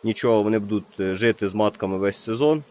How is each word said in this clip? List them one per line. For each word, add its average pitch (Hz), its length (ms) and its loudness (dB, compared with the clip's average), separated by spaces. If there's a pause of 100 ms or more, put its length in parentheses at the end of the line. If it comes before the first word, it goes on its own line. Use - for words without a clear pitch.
нічого, 113 380 2
вони 107 160 2
будуть, 101 420 -4
е, 95 140 0
жити 104 340 0
з 92 60 -6
матками 101 440 0
весь 98 180 0
сезон, 143 540 0